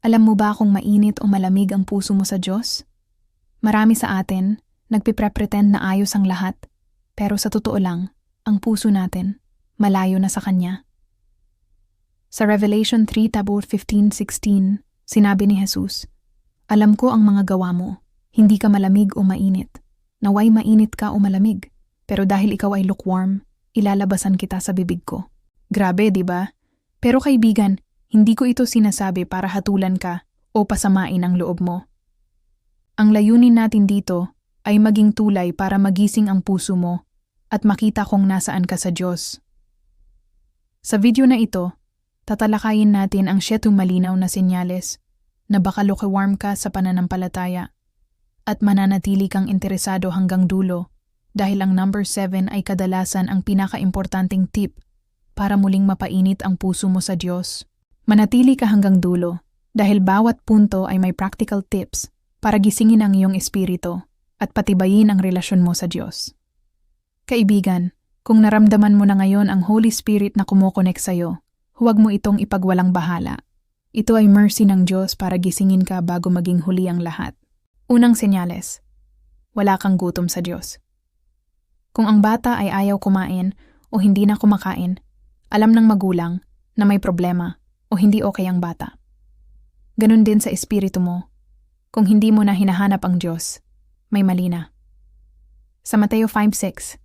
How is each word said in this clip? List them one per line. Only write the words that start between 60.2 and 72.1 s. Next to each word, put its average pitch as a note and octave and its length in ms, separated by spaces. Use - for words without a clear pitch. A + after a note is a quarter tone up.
punto G#3 400
ay F#3 80
may F#3 160
practical G3 480
tips - 480
para - 160
gisingin G#3+ 480
ang G3+ 80
iyong F#3+ 240
espiritu F3+ 640
at - 160
patibayin G3+ 560
ang F#3+ 80
relasyon F#3 400
mo F3 160
sa F3 160
Diyos. - 400
Kaibigan, G3 640
kung A3 240
naramdaman G#3 480
mo G3+ 80
na G3 160
ngayon G3 320
ang F#3 160
Holy A3 240
Spirit G#3 480
na F#3+ 80
kumokonek F#3+ 560
sa'yo, F3 400
huwag A3 160
mo G#3+ 160